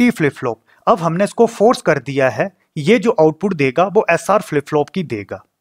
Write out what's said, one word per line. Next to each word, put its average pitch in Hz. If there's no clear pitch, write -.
T 240
flip 143
flop। 120
अब 202
हमने 165
इसको 220
फोर्स 226
कर 151
दिया 135
है, 180
ये 170
जो 220
आउटपुट 156
देगा 143
वो 202
एसआर 190
फ्लिप 143
फ्लॉप 147
की 190
देगा। 101